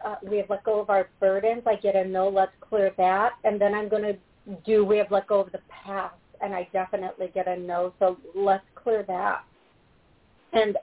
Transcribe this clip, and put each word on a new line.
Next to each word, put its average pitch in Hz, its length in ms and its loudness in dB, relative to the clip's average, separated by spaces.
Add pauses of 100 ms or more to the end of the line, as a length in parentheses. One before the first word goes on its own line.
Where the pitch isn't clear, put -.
uh, 214 120 -8 (120)
we 208 100 -2
have 202 120 -2
let 202 140 -4
go 214 160 0
of 202 100 -4
our 196 180 2 (120)
burdens. 202 480 2
I 214 80 2
get 202 200 0
a 190 80 4
no, 190 240 0
let's 196 320 2
clear 196 380 0
that. 190 360 2 (100)
And 208 180 0
then 202 140 2
I'm 214 120 -4
gonna 208 260 -2 (520)
do, 214 180 4
we 208 140 2
have 202 140 0
let 196 160 0
go 202 140 2
of 190 100 -4
the 190 80 -10 (100)
past, 196 460 -10 (260)
and 196 140 -6
I 180 180 -6
definitely 185 640 -4
get 185 120 -2
a 180 80 -2
no, 180 440 -4
so 185 180 2 (180)
let's 196 380 0
clear 220 300 -2
that. 190 400 -4 (1120)
And, 214 280 2